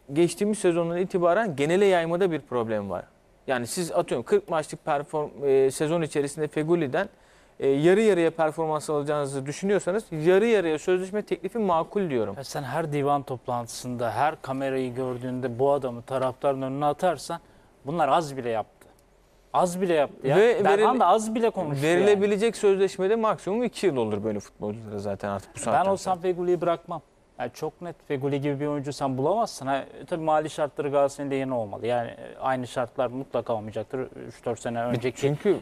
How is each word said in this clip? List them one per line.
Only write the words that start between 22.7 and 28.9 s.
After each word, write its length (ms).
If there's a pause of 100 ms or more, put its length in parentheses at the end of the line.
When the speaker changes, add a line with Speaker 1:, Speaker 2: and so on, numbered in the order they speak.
Speaker 1:
maksimum 480
iki 220
yıl 100
olur 280
böyle 160
futbolculara 580
zaten 300
artık 260
bu 40
saatten 260
Speaker 2:
Ben 60
olsam 240
Speaker 1:
sonra. 80
Speaker 2:
Fegüli'yi 380
bırakmam. 420 (360)
Yani 160
çok 280
net, 140 (120)
Fegüli 320
gibi 200
bir 60
oyuncu 260